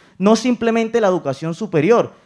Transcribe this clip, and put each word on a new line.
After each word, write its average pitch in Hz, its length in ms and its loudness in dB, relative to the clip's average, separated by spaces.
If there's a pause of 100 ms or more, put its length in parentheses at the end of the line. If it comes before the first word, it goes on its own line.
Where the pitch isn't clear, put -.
(160)
no 202 180 4
simplemente 226 680 0
la 202 60 2
educación 160 440 -4
superior, 170 600 0 (120)